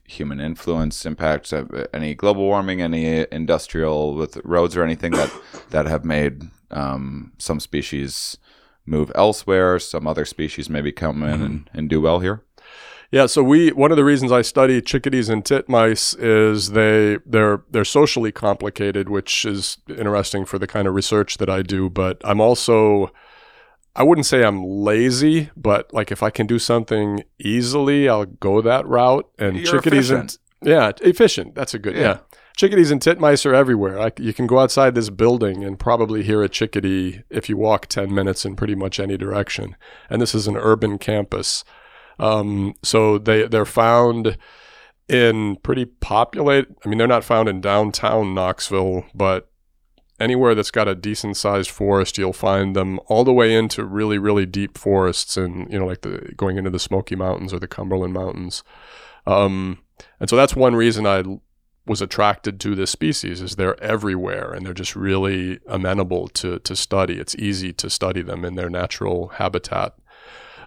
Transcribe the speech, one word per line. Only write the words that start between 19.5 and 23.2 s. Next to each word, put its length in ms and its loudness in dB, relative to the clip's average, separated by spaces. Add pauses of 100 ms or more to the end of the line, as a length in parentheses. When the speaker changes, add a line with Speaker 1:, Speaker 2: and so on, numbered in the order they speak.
Speaker 2:
interesting 600 -2
for 120 -6
the 80 -6
kind 220 -2
of 60 -2
research 420 0
that 140 -2
I 100 0
do. 300 -2
But 340 -2
I'm 160 2
also, 720 4 (800)